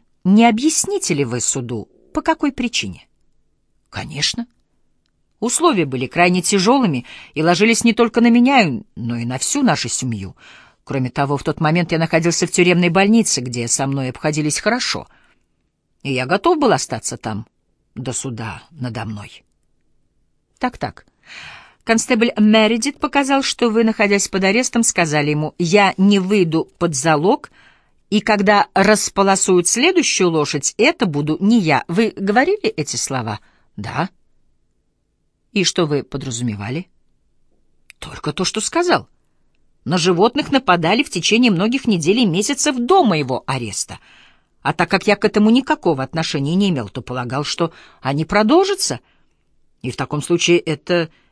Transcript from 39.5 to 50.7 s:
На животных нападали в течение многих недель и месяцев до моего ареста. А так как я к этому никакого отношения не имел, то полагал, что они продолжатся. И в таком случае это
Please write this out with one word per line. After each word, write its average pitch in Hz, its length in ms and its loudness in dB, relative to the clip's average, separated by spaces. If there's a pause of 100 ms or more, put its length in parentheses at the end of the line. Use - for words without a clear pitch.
На 156 120 -2
животных 185 560 0
нападали 185 500 2
в - 80 -6
течение 233 400 2
многих 214 360 -2
недель 190 320 2
и 247 80 4
месяцев 262 500 -2
до 302 260 2
моего 151 440 0
ареста. 117 520 -8 (640)
А 147 120 -2
так - 160 -2
как 190 160 2
я 202 100 4
к - 80 -4
этому 214 260 4
никакого 226 520 0
отношения 156 520 -4
не 196 140 2
имел, 127 220 -2
то 131 100 -10
полагал, 127 440 -6
что - 280 -4 (300)
они 143 240 -2
продолжатся. 311 720 2 (840)
И 131 80 -8
в - 60 -10
таком 147 260 -6
случае 175 360 2
это 165 500 -4 (240)